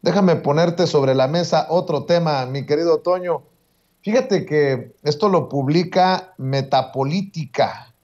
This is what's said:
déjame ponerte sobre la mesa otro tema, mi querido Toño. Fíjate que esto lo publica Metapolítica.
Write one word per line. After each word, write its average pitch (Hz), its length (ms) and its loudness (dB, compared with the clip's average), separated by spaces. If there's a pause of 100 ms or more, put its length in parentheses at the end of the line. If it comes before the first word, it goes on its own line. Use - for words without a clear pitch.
déjame 175 320 4
ponerte 170 500 0
sobre 135 300 2
la 131 120 2
mesa 165 420 0
otro 165 360 -2
tema, 160 400 0
mi 135 180 -6
querido 160 360 0
Toño. 180 420 -2 (600)
Fíjate 214 420 0
que 139 560 0
esto 147 280 0
lo 175 200 0
publica 175 880 0
Metapolítica. 135 1500 -4 (120)